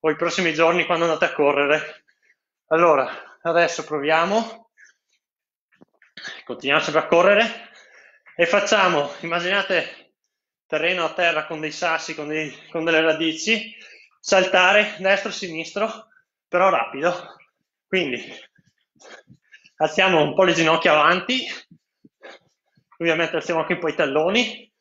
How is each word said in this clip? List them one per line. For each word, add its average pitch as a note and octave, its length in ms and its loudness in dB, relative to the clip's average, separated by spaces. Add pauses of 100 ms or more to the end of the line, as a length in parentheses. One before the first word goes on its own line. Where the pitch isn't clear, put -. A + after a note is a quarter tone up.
O D#3+ 100 0
i D3+ 40 -2
prossimi E3+ 380 -2
giorni E3 320 2
quando E3+ 200 0
andate E3 200 0
a D3+ 80 -4
correre. C#3+ 720 0 (640)
Allora, D#3+ 720 0
adesso E3+ 420 0
proviamo. D#3+ 840 -2 (1800)
Continuiamo C#3 400 -2
sempre D#3 180 0
a - 60 -10
correre G3+ 640 2 (680)
e E3+ 100 2
facciamo, F#3 640 2 (120)
immaginate F3 920 -4 (500)
terreno E3 400 -2
a D#3 80 -4
terra E3 320 0
con D#3 160 -10
dei D#3 100 -6
sassi, D#3+ 420 -4
con D3+ 140 -10
dei, D3+ 420 -8
con D#3+ 140 -6
delle E3 160 4
radici, D#3+ 720 -2 (460)
saltare F#3+ 800 2
destro, G3 320 0
sinistro, E3+ 760 -8 (360)
però F#3 240 2
rapido. C#3+ 680 -2 (520)
Quindi C#3+ 340 -4 (1600)
alziamo E3+ 440 2
un D3 140 0
po' F#3+ 80 4
le F3 100 4
ginocchia D#3+ 380 2
avanti, F3 560 2 (1500)
ovviamente E3 400 -2
alziamo D#3+ 240 -2
anche E3+ 120 -2
un E3+ 60 -4
po' E3 80 -4
i D3+ 80 -4
talloni E3+ 840 0